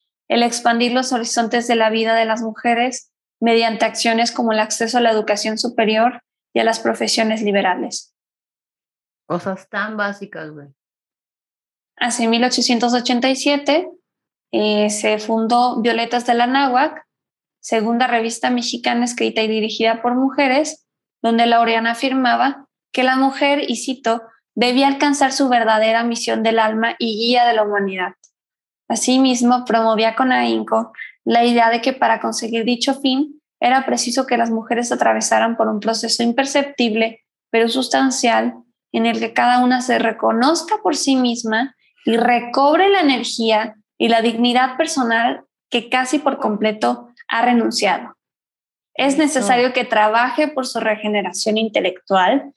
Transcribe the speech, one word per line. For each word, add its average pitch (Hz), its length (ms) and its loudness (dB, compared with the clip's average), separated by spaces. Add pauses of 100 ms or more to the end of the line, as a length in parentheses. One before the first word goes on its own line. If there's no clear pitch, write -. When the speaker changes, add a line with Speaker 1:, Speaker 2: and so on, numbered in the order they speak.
(280)
Speaker 1:
el 226 140 2
expandir 233 500 0
los 254 200 -2
horizontes 233 540 -2
de 240 100 2
la 220 140 2
vida 226 240 0
de 226 100 2
las 220 160 -2
mujeres 233 720 -4 (280)
mediante 226 440 2
acciones 226 480 0
como 226 200 -2
el 214 60 0
acceso 226 380 -2
a 240 60 2
la 226 80 4
educación 214 480 -2
superior 226 640 0 (320)
y 226 60 0
a 220 40 2
las - 160 0
profesiones 220 600 -2
liberales. 190 720 -2 (1120)
Speaker 2:
Cosas 180 420 -8
tan 214 280 -6
básicas, 196 540 -8
güey. 147 180 -20 (1300)
Speaker 1:
Hacia 233 300 -2
mil 233 160 2
ochocientos 240 500 0
ochenta 247 340 0
y 262 80 0
siete, 285 540 0 (640)
eh, 214 360 0
se 214 300 -2
fundó 233 640 0
Violetas 233 440 -2
de 240 80 2
la 240 120 2
Náhuac, 269 580 0 (560)
segunda 233 460 0
revista 233 440 -2
mexicana 240 540 -2
escrita 226 380 -2
y 220 60 -2
dirigida 220 520 -2
por 247 140 -2
mujeres, 269 720 0 (360)
donde 233 240 2
Laureana 233 440 2
afirmaba 262 760 0 (260)
que 262 100 -2
la 262 140 2
mujer, 277 520 0
y 233 80 -4
cito, 233 460 -4 (340)
debía 247 320 2
alcanzar 277 440 0
su 269 160 0
verdadera 226 540 2
misión 233 400 -4
del 226 160 2
alma 220 400 0
y 226 180 -4
guía 240 300 2
de 233 80 4
la 214 80 2
humanidad. 196 520 -4 (760)
Asimismo, 247 760 2
promovía 226 520 2
con 254 160 2
ahínco 226 600 0 (320)
la 233 200 4
idea 233 260 4
de 233 100 0
que 262 120 -2
para 226 280 0
conseguir 226 440 -4
dicho 247 300 -2
fin 277 460 -4 (200)
era 254 260 2
preciso 240 400 -2
que 247 100 -2
las 233 140 0
mujeres 226 420 -4
atravesaran 226 640 0
por 220 120 0
un 214 120 -2
proceso 220 420 -2
imperceptible, 233 1000 0 (260)
pero 226 180 2
sustancial, 247 840 0 (380)
en 226 140 0
el 226 140 0
que 226 120 -4
cada 247 320 4
una 247 180 2
se 240 160 0
reconozca 233 840 0
por 311 140 0
sí 269 200 0
misma 233 580 -2 (300)
y 226 120 2
recobre 269 720 4
la 392 120 4
energía 226 760 0 (220)
y 226 100 0
la 226 140 4
dignidad 240 540 2
personal 254 680 0 (260)
que 240 200 -2
casi 254 280 0
por 285 200 -2
completo 214 720 -2 (200)
ha 226 160 -2
renunciado. 233 680 0 (800)
Es 269 200 0
Speaker 2:
Eso. 311 80 2
Speaker 1:
necesario 254 500 2
que 247 120 -2
trabaje 233 640 2
por 262 180 -6
su 233 140 -8
regeneración 208 800 -2
intelectual, 208 960 0